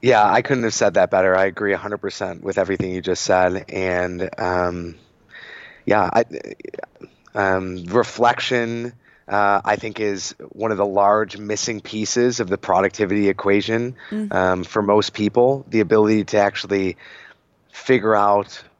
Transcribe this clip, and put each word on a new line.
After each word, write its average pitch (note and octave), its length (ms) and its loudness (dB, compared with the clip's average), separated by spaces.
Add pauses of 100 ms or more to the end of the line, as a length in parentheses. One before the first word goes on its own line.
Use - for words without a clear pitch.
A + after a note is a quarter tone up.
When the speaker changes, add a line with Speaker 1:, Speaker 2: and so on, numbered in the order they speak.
Speaker 1:
Yeah, A#2+ 240 6
I G#2 160 4
couldn't B2 240 0
have A2 80 0
said G2+ 220 2
that F#2+ 160 4
better. F#2 260 4
I F#2+ 80 4
agree G2 300 -2
a F2+ 40 -4
hundred G#2 200 -8
percent F#2 440 -8
with F#2+ 140 -4
everything F#2+ 360 -2
you F2+ 100 -6
just F2+ 200 -2
said. F#2 460 2
And, F2+ 720 -4
um, F2+ 560 -2 (920)
yeah, G2 280 2
I, - 120 2 (1080)
um, F#2+ 520 -2
reflection, A#2 1040 -2 (360)
uh, G2+ 360 2
I G#2 120 0
think A2 240 -10
is G2+ 340 -4 (160)
one A2 220 -4
of G2+ 60 -4
the G2+ 80 2
large G2+ 500 2
missing G#2+ 440 -6
pieces A#2+ 600 -2
of G2 80 -4
the F#2+ 100 -2
productivity G2 680 2
equation, G#2 680 0 (160)
Speaker 2:
Mm. G#3+ 220 -6
Speaker 1:
um, F#2 320 0
for G#2 180 -2
most G#2 300 2
people, B2 560 0
the A2+ 120 0
ability G#2+ 440 4
to A2 140 -2
actually G2 580 0 (720)
figure A2 440 2
out G2+ 480 2 (160)